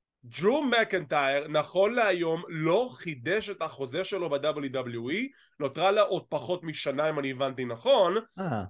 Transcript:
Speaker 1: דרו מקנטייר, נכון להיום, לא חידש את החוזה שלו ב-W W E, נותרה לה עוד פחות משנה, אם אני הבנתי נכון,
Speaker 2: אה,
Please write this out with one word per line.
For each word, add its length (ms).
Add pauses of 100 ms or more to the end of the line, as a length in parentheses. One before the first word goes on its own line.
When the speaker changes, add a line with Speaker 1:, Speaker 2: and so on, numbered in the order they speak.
(240)
Speaker 1:
דרו 400
מקנטייר, 840
נכון 460
להיום, 540
לא 460
חידש 560
את 120
החוזה 420
שלו 260
ב-W 440
W 380
E, 40 (440)
נותרה 320
לה 100
עוד 280
פחות 340
משנה, 460
אם 100
אני 120
הבנתי 340
נכון, 500 (240)
Speaker 2:
אה, 300